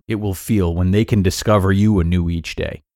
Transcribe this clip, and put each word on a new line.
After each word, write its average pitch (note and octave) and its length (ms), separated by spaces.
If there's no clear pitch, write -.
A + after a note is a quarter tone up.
it A2 100
will G2+ 180
feel F2+ 400
when F2+ 180
they G#2+ 120
can G#2 180
discover F#2+ 500
you G2+ 280
anew E2+ 300
each E2+ 240
day. - 280